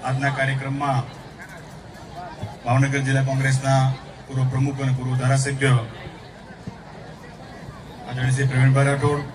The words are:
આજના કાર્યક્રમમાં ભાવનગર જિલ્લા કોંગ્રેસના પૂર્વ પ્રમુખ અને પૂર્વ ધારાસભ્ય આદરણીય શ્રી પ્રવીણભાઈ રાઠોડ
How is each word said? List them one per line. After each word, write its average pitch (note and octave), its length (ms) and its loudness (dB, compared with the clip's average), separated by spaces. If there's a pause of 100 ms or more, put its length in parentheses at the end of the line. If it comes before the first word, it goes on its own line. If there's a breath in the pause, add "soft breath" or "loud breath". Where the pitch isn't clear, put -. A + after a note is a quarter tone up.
આજના C3+ 260 0
કાર્યક્રમમાં C3+ 720 0 (1600)
ભાવનગર C3+ 400 4
જિલ્લા C3+ 240 2
કોંગ્રેસના C3+ 560 4 (420)
પૂર્વ C3 280 -2
પ્રમુખ C3+ 300 0
અને C3 120 2
પૂર્વ B2+ 260 0
ધારાસભ્ય C3+ 540 2 (2250)
આદરણીય B2+ 300 0
શ્રી C3+ 120 2
પ્રવીણભાઈ C3 400 6
રાઠોડ C#3+ 360 2 (120)